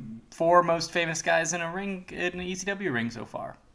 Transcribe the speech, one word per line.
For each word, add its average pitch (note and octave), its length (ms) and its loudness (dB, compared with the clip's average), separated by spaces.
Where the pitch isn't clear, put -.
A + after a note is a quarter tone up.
four F3 320 6
most E3 300 2
famous E3 280 0
guys E3 320 2
in F3 80 -2
a E3 120 -4
ring, F#3+ 380 -6
in F3 240 -4
an F3+ 60 -6
E F3+ 140 -4
C F#3 120 -10
W G3 260 -2
ring A#2 180 0
so A2 160 -10
far. - 320 -10